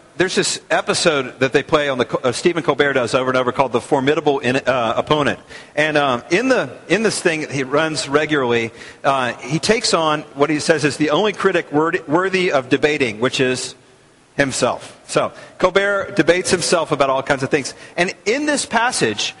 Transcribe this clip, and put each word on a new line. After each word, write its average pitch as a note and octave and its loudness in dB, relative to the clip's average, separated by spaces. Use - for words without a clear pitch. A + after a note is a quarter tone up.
there's F3+ 0
this - 0
episode D#3 0
that C3 0
they C#3+ 4
play D3 0
on C3+ -2
the, B2 0
Co-, - -4
uh, B2 2
Stephen E3 0
Colbert C#3+ 2
does B2+ 0
over C3 2
and B2+ 2
over B2 2
called B2 0
The A#2+ 0
Formidable C#3+ 2
In-, B2+ 0
uh, B2 0
Opponent. C3 0
And, D3+ 0
um, C3+ 2
in G#3+ 2
the, F#3+ 0
in G3+ 2
this G#3 0
thing D#3 -2
he C#3+ -4
runs D3 -2
regularly, C3+ 0
uh, C3 0
he D3 -6
takes A3+ 0
on D#3 0
what C#3+ 2
he D3+ 0
says D3+ 0
is C#3 0
the D3+ 0
only F#3+ 2
critic F3 0
word-, D#3+ 0
worthy F3+ 0
of C3 0
debating, C3+ 0
which B2+ 0
is B2+ -2
himself. B2 -2
So, B2 -2
Colbert G3 0
debates E3+ 0
himself E3+ 0
about C#3 2
all C3+ 0
kinds C3+ -2
of C3 -6
things. C#3+ -2
And F3+ -2
in C4 -2
this D4 -2
passage, A3+ -2